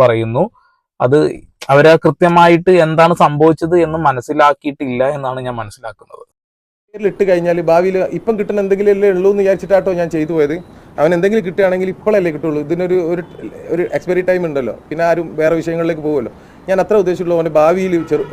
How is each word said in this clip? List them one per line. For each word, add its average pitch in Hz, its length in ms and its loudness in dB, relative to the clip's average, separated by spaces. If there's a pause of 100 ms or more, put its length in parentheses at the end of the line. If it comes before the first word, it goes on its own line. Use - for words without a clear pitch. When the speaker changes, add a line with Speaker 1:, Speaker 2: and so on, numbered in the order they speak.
Speaker 1:
പറയുന്നു. 117 440 0 (540)
അത് 127 200 2 (500)
അവര് 147 220 6 (120)
കൃത്യമായിട്ട് 170 680 4 (120)
എന്താണ് 165 380 2
സംഭവിച്ചത് 160 540 2 (100)
എന്ന് 156 120 -4 (100)
മനസ്സിലാക്കിയിട്ടില്ല 139 960 0 (120)
എന്നാണ് 131 320 -8
ഞാൻ 123 140 -8
മനസ്സിലാക്കുന്നത്. 110 640 -18 (720)
Speaker 2:
പേരിലിട്ട് 202 340 -2
കഴിഞ്ഞാൽ 175 340 0
ഭാവിയിൽ 175 340 2 (200)
ഇപ്പം 226 220 -4
കിട്ടുന്ന 208 260 -4
എന്തെങ്കിലും 196 300 0
അല്ലേ 202 200 0
ഉള്ളൂ 185 180 0
എന്ന് 202 120 0
വിചാരിച്ചിട്ടാട്ടോ 190 500 0
ഞാൻ 175 160 -4
ചെയ്തു 156 260 -4
പോയത്. 151 180 0 (440)
അവൻ 151 180 2
എന്തെങ്കിലും 196 300 0
കിട്ടുകയാണെങ്കിൽ 185 480 -2
ഇപ്പോഴല്ലേ 202 400 -2
കിട്ടുള്ളൂ. 151 320 -4
ഇതിനൊരു, 175 320 -2 (120)
ഒരു, 175 140 -4 (480)
ഒരു 175 120 -2 (120)
എക്സ്പയറി 180 320 -4
ടൈം 180 200 0
ഉണ്ടല്ലോ, 135 260 -4 (120)
പിന്നെ 156 220 -6
ആരും 165 200 0 (120)
വേറെ 160 200 2
വിഷയങ്ങളിലേക്ക് 165 460 -4
പോകുമല്ലോ. 135 260 -4 (360)
ഞാൻ 190 160 -2
അത്ര 208 180 0
ഉദ്ദേശിച്ചുള്ളൂ, 175 360 -2
അവൻ്റെ 160 200 -2
ഭാവിയിൽ 180 360 2 (180)
ചെറു-, 147 220 -2